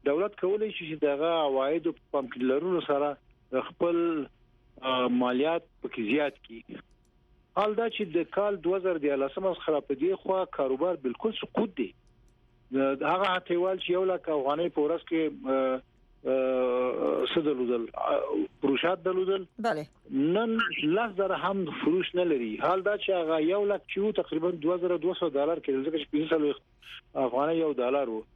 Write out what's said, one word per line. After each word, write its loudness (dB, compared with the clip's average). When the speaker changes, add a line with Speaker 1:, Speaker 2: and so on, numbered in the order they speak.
Speaker 1:
دولت 0
کولی 0
شي -8
چې -14
دغه 2
عوایدو 0
په -12
پام -2
کې -8
لرلو 2
سره 0
خپل، 0
اه، 0
مالیات 2
پکې -8
زیات 2
کړي. -18
حال 2
دا 0
چې -6
د 0
کال 0
دوه 0
زره 0
دیارلسم 0
څخه 0
په 2
دې 0
خوا 0
کاروبار 0
بالکل -2
سقوط -2
دی. -4
هغه 2
هټیوال 0
چې -6
یو 2
لک -2
افغانۍ 0
په 0
ورځ 0
کې، 0
اه، 2
اه، 0
څه 0
درلودل، 0
اه، 0
فروشات 0
درلودل. 0
Speaker 2:
بله. -2
Speaker 1:
نن 2
لس 0
زره 0
هم -2
فروش 0
نه 4
لري. 0
حال 2
دا 0
چې -4
هغه 2
یو 2
لک 0
چې -8
و، 2
تقریباً 0
دوه 0
زره 0
دوه 0
سوه 0
ډالر 0
کېدل، -2
ځکه -2
چې -6
پنځه 0
څلوېښت 2
افغانۍ 0
یو 0
ډالر 0
و. -6